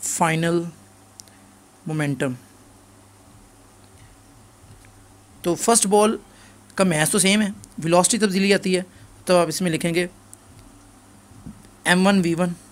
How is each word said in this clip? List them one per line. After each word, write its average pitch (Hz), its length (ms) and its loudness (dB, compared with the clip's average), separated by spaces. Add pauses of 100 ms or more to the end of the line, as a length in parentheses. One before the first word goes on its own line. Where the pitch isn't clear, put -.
(220)
final 170 440 -2 (1200)
momentum। 143 440 -4 (3000)
तो 170 120 -2
first 226 320 2
ball 208 320 2 (580)
का 196 60 2
मैथ 156 240 2
तो 208 120 -2
same 196 220 2
है, 208 140 -4 (240)
velocity 180 480 2
तब्दीली 196 240 0
आती 190 220 0
है, 180 120 -2 (420)
तो 180 100 4
आप 165 120 2
इसमें 180 220 -4
लिखेंगे 170 380 -4 (1800)
एम 180 200 4
वन 196 140 4
वी 165 140 -2
वन 180 140 -2 (220)